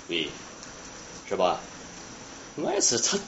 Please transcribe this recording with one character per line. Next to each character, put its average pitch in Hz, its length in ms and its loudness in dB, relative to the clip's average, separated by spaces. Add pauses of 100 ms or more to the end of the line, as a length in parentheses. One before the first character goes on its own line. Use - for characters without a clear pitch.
注 85 40 0
意， 80 160 2 (1000)
是 98 80 2
吧？ 90 240 6 (1000)
Max 175 420 4
他， - 160 4 (100)